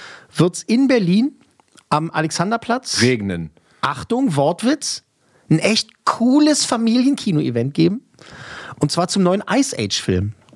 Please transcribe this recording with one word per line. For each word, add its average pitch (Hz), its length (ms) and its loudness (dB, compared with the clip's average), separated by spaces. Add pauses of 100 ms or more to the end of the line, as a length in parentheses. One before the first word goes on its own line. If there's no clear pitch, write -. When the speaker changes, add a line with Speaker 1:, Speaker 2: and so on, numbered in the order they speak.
(360)
Speaker 1:
wird's 175 260 0
in 247 260 2
Berlin 226 440 2 (560)
am 156 220 -2
Alexanderplatz 196 920 -4
Speaker 2:
Regnen. 98 480 0 (300)
Speaker 1:
Achtung, 202 560 -2
Wortwitz, 175 640 -2 (480)
ein 156 80 4
echt 214 300 0 (160)
cooles 285 600 2
Familienkino-Event 208 1080 0
geben. 180 280 2 (760)
Und 151 140 0
zwar 175 160 0
zum 196 140 0
neuen 185 280 2
Ice 262 280 0
Age-Film. 101 540 -2 (240)